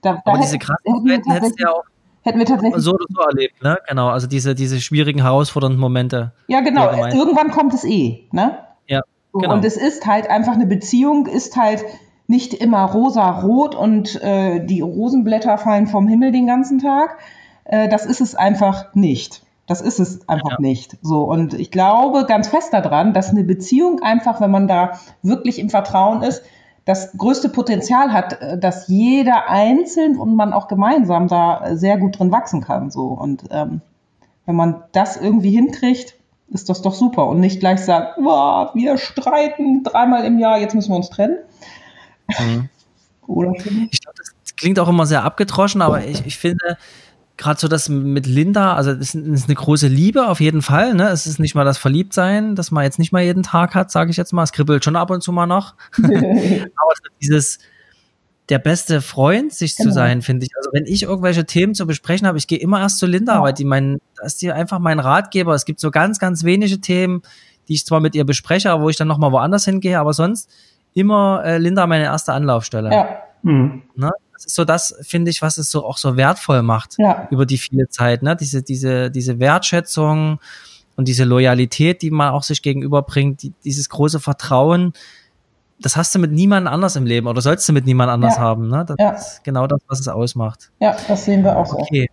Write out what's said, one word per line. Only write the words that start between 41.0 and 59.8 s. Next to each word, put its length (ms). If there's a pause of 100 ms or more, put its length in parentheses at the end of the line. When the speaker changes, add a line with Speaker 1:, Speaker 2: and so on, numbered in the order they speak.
Speaker 1:
trennen." 280 (1040)
Speaker 2:
Mhm. 300 (580)
Speaker 1:
Oder? 240 (400)
Speaker 2:
Ich 100
glaub, 140
das 400
klingt 240
auch 100
immer 160
sehr 180
abgedroschen, 580
aber 240
ich, 200
ich 120
finde, 400 (600)
grad 220
so 80
das 220
mit 360
Linda, 500
also 180
das 200
ist, 140
ist 180
eine 100
große 320
Liebe 400
auf 120
jeden 220
Fall, 320
ne? 160
Es 180
ist 120
nicht 160
mal 100
das 120
Verliebtsein, 760
das 160
man 120
jetzt 160
nicht 120
mal 120
jeden 200
Tag 320
hat, 160
sag 180
ich 80
jetzt 160
mal. 100
Es 100
kribbelt 300
schon 120
ab 140
und 120
zu 100
mal 140
noch. 380
<laughs> 100
Speaker 1:
<laughs> 100
Speaker 2:
Aber 80
so 960 (120)
dieses, 380 (920)
der 100
beste 420
Freund 520
sich 220
zu 80